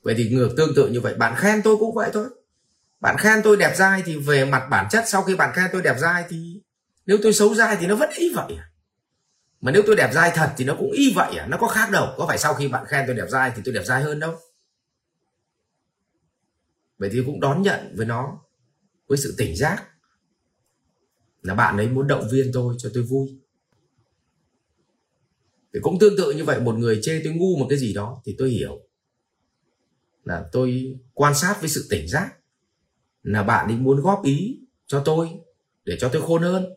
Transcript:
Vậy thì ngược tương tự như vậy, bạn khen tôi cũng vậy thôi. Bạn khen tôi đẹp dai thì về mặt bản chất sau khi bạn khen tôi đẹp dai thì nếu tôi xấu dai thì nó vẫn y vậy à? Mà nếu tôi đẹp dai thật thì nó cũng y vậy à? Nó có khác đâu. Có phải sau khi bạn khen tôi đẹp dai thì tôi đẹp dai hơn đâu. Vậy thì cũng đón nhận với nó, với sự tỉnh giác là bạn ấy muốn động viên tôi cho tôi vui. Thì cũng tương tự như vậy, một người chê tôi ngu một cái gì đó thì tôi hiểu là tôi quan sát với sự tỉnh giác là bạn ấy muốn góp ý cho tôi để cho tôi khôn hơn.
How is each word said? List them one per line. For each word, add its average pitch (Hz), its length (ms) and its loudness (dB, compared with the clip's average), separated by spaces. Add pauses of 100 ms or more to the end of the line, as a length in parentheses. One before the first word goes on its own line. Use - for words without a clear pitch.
Vậy 113 160 -2
thì 113 120 0
ngược 127 280 2
tương 151 180 2
tự 131 120 6
như 117 140 -2
vậy, - 140 -4
bạn 117 220 0
khen 208 260 2
tôi 220 140 6
cũng 226 180 -2
vậy 214 180 -2
thôi. 220 160 -4 (720)
Bạn - 180 0
khen 214 260 4
tôi 208 140 8
đẹp 156 200 4
dai 190 280 4
thì 160 120 -6
về 139 280 2
mặt 139 260 0
bản 101 200 0
chất 226 160 2
sau 190 160 2
khi 190 120 0
bạn 143 200 0
khen 185 180 0
tôi 185 80 -2
đẹp 131 180 2
dai 170 300 0
thì 170 320 -12 (440)
nếu 202 180 4
tôi 214 100 6
xấu 208 220 4
dai 220 240 2
thì 170 80 -2
nó 208 80 2
vẫn 302 220 0
y 349 160 0
vậy - 240 -6
à? - 140 -20 (920)
Mà 127 100 -2
nếu 208 160 6
tôi 214 80 6
đẹp - 180 2
dai 170 220 4
thật 160 220 2
thì 127 80 -4
nó 135 140 -2
cũng - 120 -2
y 269 240 4
vậy - 220 0
à? - 100 -10
Nó 160 100 -4
có 226 100 2
khác 214 240 0
đâu. 165 160 0 (100)
Có 160 100 -4
phải - 100 -2
sau 147 160 0
khi 139 140 -2
bạn - 180 -4
khen 139 220 -2
tôi 123 80 -4
đẹp 107 140 -6
dai 127 260 0
thì 107 100 -10
tôi 123 80 -4
đẹp 95 120 -4
dai 131 180 0
hơn 151 160 -4
đâu. 160 200 -6 (2500)
Vậy 98 160 -6
thì 127 120 -2
cũng 147 140 -8
đón 143 220 0
nhận - 360 -2
với 110 80 -2
nó, 123 360 -6 (680)
với 139 100 0
sự 110 200 -6
tỉnh 85 200 -4
giác 156 300 -2 (1500)
là 95 140 -6
bạn 107 220 2
ấy 110 100 0
muốn 131 200 -2
động 120 240 -2
viên 127 220 0
tôi 120 240 -2
cho 107 160 -10
tôi 120 100 -2
vui. 135 360 -4 (2250)
Thì - 100 -4
cũng 185 160 0
tương 202 180 6
tự 160 140 0
như 151 120 -4
vậy, 147 160 0
một 113 160 0
người 113 260 0
chê 156 220 -4
tôi 156 100 -4
ngu 175 240 0
một 131 120 -2
cái 143 100 2
gì 107 140 -2
đó 104 320 -8
thì 98 120 -10
tôi 131 120 0
hiểu 98 300 -4 (1400)
là 82 280 -8
tôi 127 480 -2 (140)
quan 143 220 2
sát 196 240 0
với 156 100 -4
sự - 200 -6
tỉnh 82 180 -4
giác 175 260 -4 (880)
là 104 200 -2
bạn 113 240 2
ấy 117 100 -2
muốn 135 240 2
góp 196 220 2
ý 165 360 0 (280)
cho 139 180 -2
tôi 165 240 0 (540)
để - 160 -8
cho 123 100 -2
tôi 156 120 -2
khôn 165 200 0
hơn. 185 240 0 (120)